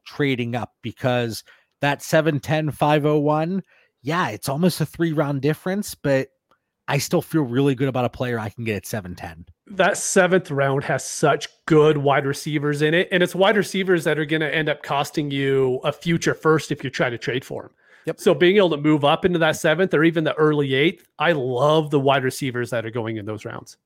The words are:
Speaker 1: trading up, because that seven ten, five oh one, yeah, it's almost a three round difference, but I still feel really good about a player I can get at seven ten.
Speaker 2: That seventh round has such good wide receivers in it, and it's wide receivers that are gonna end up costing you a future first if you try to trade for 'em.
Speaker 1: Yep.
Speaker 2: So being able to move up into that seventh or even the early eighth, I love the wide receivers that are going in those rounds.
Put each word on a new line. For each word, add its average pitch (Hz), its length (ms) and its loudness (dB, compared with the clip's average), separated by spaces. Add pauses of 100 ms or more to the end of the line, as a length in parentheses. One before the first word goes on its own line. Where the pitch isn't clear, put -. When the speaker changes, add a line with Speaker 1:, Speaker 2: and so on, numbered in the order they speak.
Speaker 1:
trading 123 500 -4
up, 113 280 -8
because 120 640 -4 (360)
that 143 220 -2
seven 156 380 2
ten, 156 300 -2
five 151 360 2
oh 151 120 2
one, 156 440 0 (400)
yeah, 160 280 -2
it's - 180 -8
almost 156 320 0
a 151 60 0
three 165 260 -2
round 143 300 0
difference, 180 520 -4
but 135 340 0 (600)
I 143 100 0
still 160 240 0
feel 160 200 -2
really 135 320 0
good 139 140 -2
about 123 160 -2
a 117 60 -2
player 123 280 -6
I 107 120 -6
can 117 140 -12
get 110 120 -2
at 92 100 -8
seven 90 280 -8
ten. 82 320 -16 (200)
Speaker 2:
That 190 300 0
seventh 180 540 2
round 139 340 0
has 135 200 -4
such 156 440 0 (180)
good 151 320 6
wide 139 280 2
receivers 147 560 -4
in 151 100 2
it, 180 180 0
and 180 120 2
it's 175 120 -2
wide 190 220 4
receivers 185 480 0
that 156 140 0
are 156 80 -4
gonna 156 220 -2
end 151 200 -2
up 147 140 -4
costing 147 480 -4
you 135 540 0
a 147 80 0
future 165 420 -2
first 156 380 0
if 143 100 -8
you 135 80 -6
try 147 200 -2
to 120 80 -8
trade 131 260 -6
for - 220 -12
'em. - 40 -20 (360)
Speaker 1:
Yep. 160 140 -8
Speaker 2:
So 185 140 4
being 180 240 4
able 190 120 4
to 151 60 -2
move 147 260 2
up 151 220 2
into 175 140 2
that 156 180 2
seventh 170 380 0
or 151 100 4
even 165 200 2
the 143 100 -2
early 147 400 2
eighth, 156 320 0 (120)
I 165 140 2
love 147 580 0
the 147 100 2
wide 135 240 2
receivers 120 460 -4
that 113 140 -4
are 113 60 -8
going 113 260 -6
in 107 80 -10
those 107 220 -10
rounds. - 400 -14